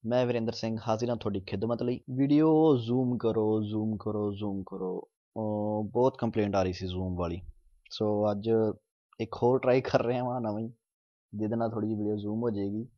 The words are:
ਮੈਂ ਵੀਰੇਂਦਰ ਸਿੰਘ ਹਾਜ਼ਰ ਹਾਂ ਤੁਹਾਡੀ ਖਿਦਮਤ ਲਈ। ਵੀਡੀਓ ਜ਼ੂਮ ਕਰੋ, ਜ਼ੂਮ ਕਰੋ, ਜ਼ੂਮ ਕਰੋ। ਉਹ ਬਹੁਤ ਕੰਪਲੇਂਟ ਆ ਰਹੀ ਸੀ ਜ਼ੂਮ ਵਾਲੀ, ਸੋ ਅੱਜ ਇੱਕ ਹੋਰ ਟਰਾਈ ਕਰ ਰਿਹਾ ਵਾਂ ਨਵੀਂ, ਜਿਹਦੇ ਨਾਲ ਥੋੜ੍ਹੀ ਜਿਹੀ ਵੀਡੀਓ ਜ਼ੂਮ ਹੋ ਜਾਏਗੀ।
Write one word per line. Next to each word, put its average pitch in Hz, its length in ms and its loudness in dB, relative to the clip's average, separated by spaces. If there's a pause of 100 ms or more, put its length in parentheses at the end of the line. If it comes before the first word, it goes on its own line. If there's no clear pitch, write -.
ਮੈਂ 123 200 2
ਵੀਰੇਂਦਰ 117 260 0
ਸਿੰਘ 113 240 -4 (120)
ਹਾਜ਼ਰ 117 220 0
ਹਾਂ 120 60 -2
ਤੁਹਾਡੀ 101 240 -4
ਖਿਦਮਤ 107 420 -4
ਲਈ। 120 180 -2 (100)
ਵੀਡੀਓ 143 380 4 (280)
ਜ਼ੂਮ 123 420 0
ਕਰੋ, 110 260 2 (180)
ਜ਼ੂਮ 107 340 -2
ਕਰੋ, 104 380 -2
ਜ਼ੂਮ 101 280 -6
ਕਰੋ। 92 280 -6 (460)
ਉਹ 107 560 -2
ਬਹੁਤ 127 260 4
ਕੰਪਲੇਂਟ 104 380 0
ਆ 95 60 4
ਰਹੀ 92 100 0
ਸੀ 92 140 -6
ਜ਼ੂਮ 92 300 -4
ਵਾਲੀ, 87 240 -4 (500)
ਸੋ 104 400 0
ਅੱਜ 101 180 -2 (720)
ਇੱਕ 113 220 -6
ਹੋਰ 127 180 4
ਟਰਾਈ 127 200 4
ਕਰ 123 240 0
ਰਿਹਾ 123 200 -2
ਵਾਂ 123 160 -4
ਨਵੀਂ, 110 280 -4 (640)
ਜਿਹਦੇ 107 240 -2
ਨਾਲ 113 140 0
ਥੋੜ੍ਹੀ 107 180 -2
ਜਿਹੀ 110 100 -2
ਵੀਡੀਓ 104 180 -2
ਜ਼ੂਮ 104 260 -4
ਹੋ 120 80 0
ਜਾਏਗੀ। 101 340 -4 (140)